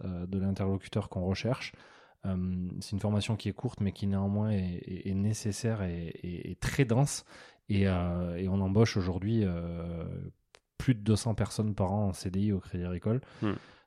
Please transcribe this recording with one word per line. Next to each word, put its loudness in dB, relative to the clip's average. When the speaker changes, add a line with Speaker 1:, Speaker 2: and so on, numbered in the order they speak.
Speaker 1:
euh, -4
de -2
l'interlocuteur 0
qu'on -4
recherche. -2
Euh, 0
c'est -6
une 0
formation 2
qui -4
est 0
courte, -6
mais 2
qui -4
néanmoins 2
est, 0
est, -6
est 0
nécessaire 0
et, -2
et, -8
et -8
très 0
dense. 2
Et, 4
euh, 0
et -2
on 2
embauche 4
aujourd'hui, 2
euh, -2
plus 2
de -6
deux 4
cents 0
personnes 0
par 2
an 2
en 0
C -6
D 0
I 2
au 2
Crédit -6
Agricole. 0
Speaker 2:
Hmm. 2